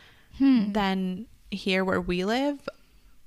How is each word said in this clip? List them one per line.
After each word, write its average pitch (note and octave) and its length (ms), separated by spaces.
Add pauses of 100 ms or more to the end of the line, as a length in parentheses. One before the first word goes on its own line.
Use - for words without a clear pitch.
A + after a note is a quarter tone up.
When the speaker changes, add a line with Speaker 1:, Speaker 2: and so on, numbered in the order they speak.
(400)
Speaker 1:
Hmm. A#3+ 340
Speaker 2:
than F#3+ 540 (240)
here F#3+ 340
where F#3 160
we F3+ 240
live. C4+ 420 (600)